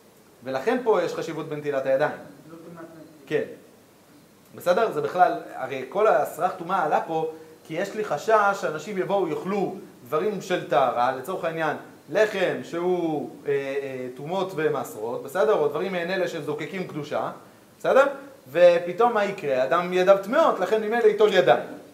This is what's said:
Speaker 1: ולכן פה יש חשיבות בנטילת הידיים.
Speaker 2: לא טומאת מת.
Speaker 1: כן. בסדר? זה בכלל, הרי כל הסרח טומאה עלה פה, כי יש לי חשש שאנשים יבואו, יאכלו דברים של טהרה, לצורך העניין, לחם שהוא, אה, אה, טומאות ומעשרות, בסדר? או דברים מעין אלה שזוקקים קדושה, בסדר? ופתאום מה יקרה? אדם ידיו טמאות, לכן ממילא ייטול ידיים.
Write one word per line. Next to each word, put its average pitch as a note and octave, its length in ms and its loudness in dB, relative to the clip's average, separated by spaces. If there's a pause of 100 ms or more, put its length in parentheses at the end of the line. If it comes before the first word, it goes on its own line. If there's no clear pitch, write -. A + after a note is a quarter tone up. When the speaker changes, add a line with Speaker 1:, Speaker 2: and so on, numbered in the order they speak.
(440)
Speaker 1:
ולכן C3 400 -2
פה G3 200 2
יש D#3 100 -4
חשיבות D#3 360 -8
בנטילת C#3+ 360 -4
הידיים. C3+ 340 2 (320)
Speaker 2:
לא E3 40 -20 (100)
טומאת E3+ 180 -16
מת. D#3+ 200 -18 (220)
Speaker 1:
כן. C#3 180 0 (1120)
בסדר? G3+ 360 2
זה D3 100 -4
בכלל, F3 400 2 (120)
הרי C3 360 -8
כל G#3 180 2
הסרח E3 500 2
טומאה F3 260 -2
עלה F3+ 180 0
פה, D#3+ 300 -4 (320)
כי D#3+ 100 -14
יש F#3+ 220 -6
לי G#3+ 100 -4
חשש G3+ 560 2
שאנשים E3+ 360 -6
יבואו, F3+ 300 0
יאכלו F3 480 -4 (320)
דברים F3+ 340 -2
של E3+ 280 -4
טהרה, B2+ 460 2
לצורך F3+ 280 -8
העניין, D#3+ 340 -2 (320)
לחם F#3 540 0
שהוא, E3 680 -2 (180)
אה, C#3+ 40 0
אה, C3+ 640 -4
טומאות E3+ 400 -4
ומעשרות, B2+ 680 -4
בסדר? G3 300 2
או D3+ 140 2
דברים F#3 240 -4
מעין F3 200 -4
אלה F#3 160 -2
שזוקקים D#3 600 -6
קדושה, C#3 440 -6 (480)
בסדר? A#3 260 6 (460)
ופתאום F3 600 6
מה G#3 120 0
יקרה? F3 380 -2
אדם F3+ 300 0
ידיו F#3 300 6
טמאות, C4 360 2
לכן G#3+ 240 0
ממילא A3+ 220 2
ייטול G3+ 280 6
ידיים. F3 340 4 (260)